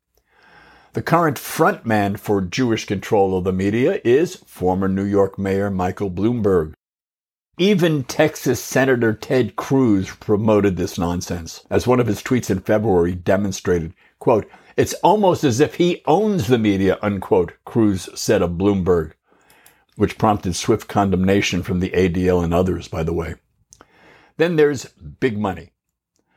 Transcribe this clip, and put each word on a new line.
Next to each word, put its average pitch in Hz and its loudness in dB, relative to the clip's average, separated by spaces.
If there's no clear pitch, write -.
The - -6
current 165 0
frontman 110 0
for 101 0
Jewish 110 -2
control 98 0
of 92 -2
the 95 -2
media 107 0
is 143 2
former 92 -2
New 95 -2
York 98 0
Mayor 98 -2
Michael 95 -4
Bloomberg. 95 0
Even 170 2
Texas - -2
Senator 123 2
Ted 127 -2
Cruz 110 0
promoted 104 2
this 87 -6
nonsense, 87 -6
as - -2
one 123 2
of 123 0
his 104 -4
tweets 120 -2
in 92 0
February 95 0
demonstrated, 92 -2
quote, 113 0
"It's 123 0
almost 180 2
as 123 2
if 147 2
he 175 0
owns 185 2
the 127 4
media," 98 2
unquote, 98 0
Cruz 104 0
said 104 0
of 87 -4
Bloomberg, 90 2
which 101 0
prompted 101 0
swift - -2
condemnation 95 0
from 90 -4
the 92 -4
A 92 2
D 90 0
L 90 2
and 82 -2
others, 90 0
by 85 -6
the 82 -4
way. 82 -6
Then 165 0
there's 147 2
big 113 -2
money. 90 -6